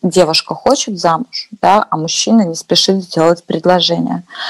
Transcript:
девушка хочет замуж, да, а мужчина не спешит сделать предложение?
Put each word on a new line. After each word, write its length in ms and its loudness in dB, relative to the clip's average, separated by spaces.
девушка 520 0
хочет 440 -2
замуж, 500 -2
да, 300 4
а 60 -4
мужчина 460 0
не 120 -2
спешит 480 0
сделать 420 0
предложение? 760 0